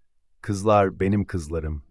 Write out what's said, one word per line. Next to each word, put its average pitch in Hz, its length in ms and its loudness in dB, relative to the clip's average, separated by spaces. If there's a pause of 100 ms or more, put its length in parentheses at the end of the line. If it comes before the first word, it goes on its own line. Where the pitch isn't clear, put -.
(420)
"Kızlar 101 580 2
benim 98 260 2
kızlarım, 78 640 -6